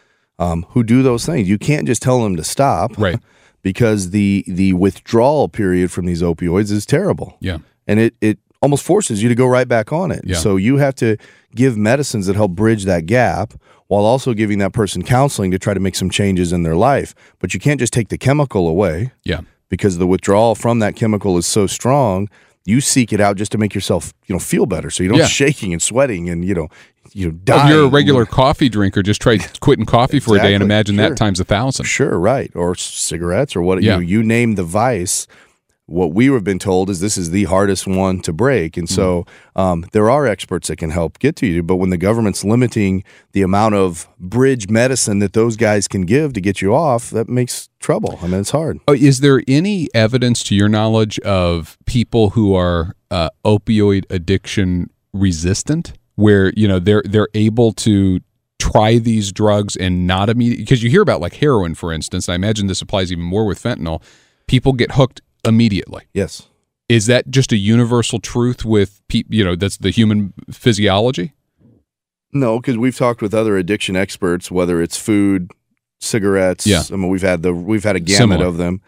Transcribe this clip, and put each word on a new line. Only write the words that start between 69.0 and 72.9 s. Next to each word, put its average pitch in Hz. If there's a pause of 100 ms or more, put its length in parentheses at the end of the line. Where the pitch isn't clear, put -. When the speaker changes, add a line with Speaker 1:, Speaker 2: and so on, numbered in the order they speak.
Speaker 2:
peop-, 113
you 107
know, 90
that's 98
the 98
human 104 (180)
physiology? 113 (1000)
Speaker 1:
No, 120
'cause 123
we've 120